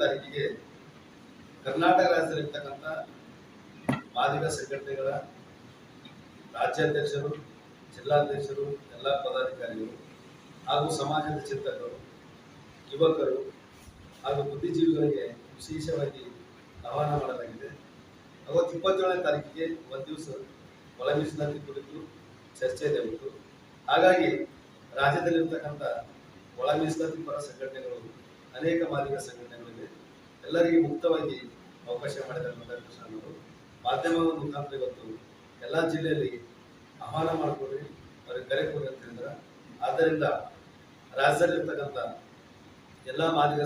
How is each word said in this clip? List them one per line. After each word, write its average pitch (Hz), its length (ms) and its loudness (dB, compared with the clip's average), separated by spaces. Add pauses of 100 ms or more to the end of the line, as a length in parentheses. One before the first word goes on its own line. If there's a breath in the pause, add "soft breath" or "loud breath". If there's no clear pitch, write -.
ತಾರೀಕಿಗೆ - 420 0 (1200)
ಕರ್ನಾಟಕ 180 480 6
ರಾಜ್ಯದಲ್ಲಿರ್ತಕ್ಕಂಥ 147 680 -2 (1300)
ಮಾದಿಗ 131 280 2 (140)
ಸಂಘಟನೆಗಳ 135 500 -4 (1500)
ರಾಜ್ಯಾಧ್ಯಕ್ಷರು, 147 720 2 (640)
ಜಿಲ್ಲಾಧ್ಯಕ್ಷರು, 143 720 2 (300)
ಎಲ್ಲ - 140 -4 (160)
ಪದಾಧಿಕಾರಿಗಳು 117 680 -4 (760)
ಹಾಗೂ 120 200 2 (120)
ಸಮಾಜದ 151 380 0 (120)
ಚಿಂತಕರು, - 400 -4 (1000)
ಯುವಕರು 147 460 6 (840)
ಹಾಗೂ 143 180 0 (100)
ಬುದ್ಧಿಜೀವಿಗಳಿಗೆ 160 760 2 (340)
ವಿಶೇಷವಾಗಿ 143 680 -4 (640)
ಆಹ್ವಾನ 147 240 0 (120)
ಮಾಡಲಾಗಿದೆ. 127 480 -6 (800)
ಅವತ್ತು - 280 4
ಇಪ್ಪತ್ತೇಳನೇ 185 500 4
ತಾರೀಕಿಗೆ 151 400 0 (260)
ಒಂದು 135 160 -6
ದಿವಸ 151 200 -8 (720)
ಒಳ 127 80 0 (100)
ಮೀಸಲಾತಿ 147 480 -2
ಕುರಿತು 139 320 -10 (640)
ಚರ್ಚೆ 127 280 0
ಇದೆ - 140 2
ಇವತ್ತು. - 260 -6 (600)
ಹಾಗಾಗಿ 180 400 8 (680)
ರಾಜ್ಯದಲ್ಲಿರ್ತಕ್ಕಂಥ 160 840 2 (800)
ಒಳ 131 80 2 (120)
ಮೀಸಲಾತಿ 160 480 -2
ಪರ - 80 -4 (120)
ಸಂಘಟನೆಗಳು 131 500 -8 (600)
ಅನೇಕ 165 220 2 (120)
ಮಾದಿಗ 139 240 -2 (100)
ಸಂಘಟನೆಗಳಿವೆ, - 600 -14 (600)
ಎಲ್ಲರಿಗೂ 165 400 6
ಮುಕ್ತವಾಗಿ 160 520 0 (500)
ಅವಕಾಶ 139 260 -4 (140)
ಮಾಡಿದ್ದಾರೆ 123 320 -6
ಮಂದಾರ 120 260 -10
ಕೃಷ್ಣ - 220 -20
ಅವರು. 110 240 -12 (540)
ಮಾಧ್ಯಮದ 165 460 2 (120)
ಮುಖಾಂತರ 143 360 -6
ಇವತ್ತು 123 260 -4 (600)
ಎಲ್ಲ - 100 -4 (160)
ಜಿಲ್ಲೆಯಲ್ಲಿ 147 400 0 (720)
ಆಹ್ವಾನ 160 240 -2 (120)
ಮಾಡ್ಕೊಡ್ರಿ, 139 420 -4 (420)
ಅವ್ರಿಗೆ 123 260 -8
ಕರೆ 156 200 2
ಕೊಡ್ರಿ 143 200 -4
ಅಂತ - 140 -12
ಹೇಳಿದ್ರೆ, 117 260 -10 (560)
ಆದ್ದರಿಂದ 156 380 4 (920)
ರಾಜ್ಯದಲ್ಲಿರ್ತಕ್ಕಂಥ 147 800 2 (1120)
ಎಲ್ಲ 160 120 -2 (140)
ಮಾದಿಗ 147 300 4